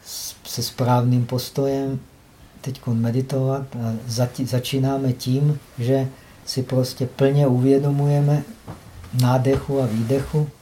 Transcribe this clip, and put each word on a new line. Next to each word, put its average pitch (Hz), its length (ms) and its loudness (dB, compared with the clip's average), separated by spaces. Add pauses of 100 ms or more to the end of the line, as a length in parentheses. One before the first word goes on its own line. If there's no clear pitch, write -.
s-, - 380 -12
se - 200 -8
správným 123 600 2
postojem 135 720 -2 (640)
teďkon 120 400 -4
meditovat 131 600 0 (140)
a 117 180 -4 (140)
zati-, 123 380 -2
začínáme 131 680 0
tím, 143 460 0 (200)
že 131 280 2 (380)
si - 180 -4
prostě 127 420 -2
plně 139 420 2
uvědomujeme 143 960 4 (800)
nádechu 135 600 2
a 131 40 2
výdechu. 139 640 0 (120)